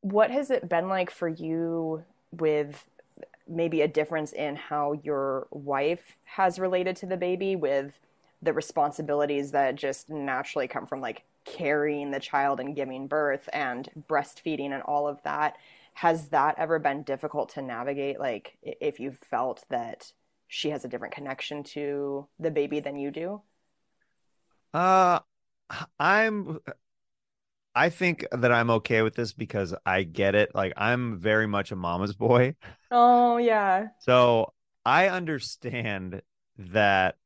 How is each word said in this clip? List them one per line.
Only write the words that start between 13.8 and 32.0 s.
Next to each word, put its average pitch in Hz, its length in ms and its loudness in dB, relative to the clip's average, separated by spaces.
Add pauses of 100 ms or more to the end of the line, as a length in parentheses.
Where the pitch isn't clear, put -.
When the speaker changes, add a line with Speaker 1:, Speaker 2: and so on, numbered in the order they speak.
Speaker 1:
breastfeeding 143 640 -4
and 135 100 -6
all 147 260 -2
of 143 160 -8
that? 151 320 -2 (380)
Has 165 360 0
that 151 280 2
ever 160 200 0
been 143 260 -2
difficult 139 500 -4
to 139 80 -8
navigate? 135 580 -6
Like, 120 460 -6
i-, - 140 -8
if 147 200 -4
you've 131 180 -10
felt 123 520 -6
that - 420 -6 (360)
she - 220 -4
has 151 140 -6
a 127 40 -10
different - 260 -8
connection 143 500 -10
to 143 600 -6 (120)
the 165 120 -2
baby 147 300 0
than 143 160 -8
you 139 140 -6
do? 190 320 -8 (1300)
Speaker 2:
Uh, 180 480 4 (800)
I'm, 196 600 2 (1160)
I 143 160 6
think 175 400 0
that 123 220 4
I'm 117 180 4
okay 113 320 4
with 110 140 2
this 117 160 -4
because 98 420 -4 (100)
I 92 200 2
get 98 300 2
it. 104 200 4
Like, 95 220 0
I'm 117 420 0
very 107 280 2
much 101 260 -2
a 104 40 -8
mama's 92 380 -2